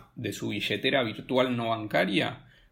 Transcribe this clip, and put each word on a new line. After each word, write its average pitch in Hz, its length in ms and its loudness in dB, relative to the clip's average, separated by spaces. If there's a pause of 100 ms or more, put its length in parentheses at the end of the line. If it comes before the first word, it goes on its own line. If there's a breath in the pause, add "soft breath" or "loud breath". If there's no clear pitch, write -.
(140)
de 107 180 -4
su - 160 -6
billetera 110 540 0
virtual 123 540 0
no 117 140 0
bancaria, 117 760 0 (260 soft breath)